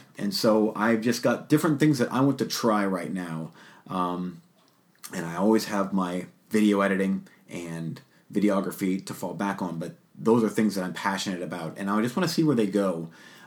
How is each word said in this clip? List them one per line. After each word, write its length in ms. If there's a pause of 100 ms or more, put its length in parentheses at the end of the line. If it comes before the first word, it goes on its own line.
(180)
And 160
so 420
I've 260
just 200
got 280
different 300
things 200
that 120
I 100
want 180
to 60
try 400
right 280
now. 380 (380)
Um, 520 (720)
and 120
I 100
always 300
have 280
my 340 (220)
video 320
editing 460 (220)
and 520 (300)
videography 720
to 80
fall 200
back 280
on, 180
but 160 (240)
those 240
are 60
things 260
that 80
I'm 100
passionate 500
about, 340
and 140
I 100
just 160
wanna 100
see 160
where 120
they 100
go, 440 (380)